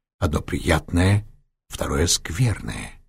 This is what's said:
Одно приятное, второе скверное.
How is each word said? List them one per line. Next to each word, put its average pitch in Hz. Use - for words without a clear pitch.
Одно 76
приятное, 87
второе 73
скверное. -